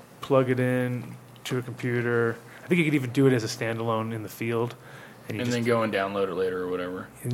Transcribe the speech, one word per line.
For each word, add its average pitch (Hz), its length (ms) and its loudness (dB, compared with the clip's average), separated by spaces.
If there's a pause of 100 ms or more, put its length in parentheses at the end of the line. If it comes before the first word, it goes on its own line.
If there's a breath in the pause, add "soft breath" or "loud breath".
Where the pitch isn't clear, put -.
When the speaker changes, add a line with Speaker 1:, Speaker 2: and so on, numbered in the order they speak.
(200)
Speaker 1:
plug 131 300 4
it 127 100 2
in 123 540 -2 (300)
to 131 140 -2
a 120 40 -2
computer. 120 720 0 (260 loud breath)
I - 60 -16
think - 100 4
you 170 60 4
could 147 100 2
even 131 160 0
do 135 160 6
it 135 60 8
as 120 100 4
a 110 40 -4
standalone 113 680 -2
in 113 100 -6
the 101 60 -10
field. 117 460 -2 (540 loud breath)
And 110 80 -4
you 113 60 -2
Speaker 2:
And 123 80 -2
Speaker 1:
just 120 60 0
Speaker 2:
then 117 80 -2
go 117 180 4
and 110 100 0
download 98 360 0
it 90 60 -4
later 92 280 0
or 90 60 -4
whatever. 90 380 -6 (160)
Speaker 1:
And 123 120 -2